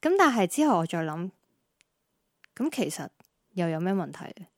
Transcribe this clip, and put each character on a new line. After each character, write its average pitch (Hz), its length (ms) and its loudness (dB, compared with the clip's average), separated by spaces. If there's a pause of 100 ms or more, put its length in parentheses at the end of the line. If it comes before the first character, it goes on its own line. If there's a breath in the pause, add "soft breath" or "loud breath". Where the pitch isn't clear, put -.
噉 339 180 2
但 302 140 6
係 214 140 4
之 302 200 2
後 214 120 4
我 165 60 0
再 170 200 -4
諗， 165 260 -6 (1200)
噉 277 220 -4
其 180 140 -2
實 151 180 -10 (460)
又 170 160 -2
有 160 100 -4
咩 185 140 0
問 165 180 -4
題？ - 220 -14 (240)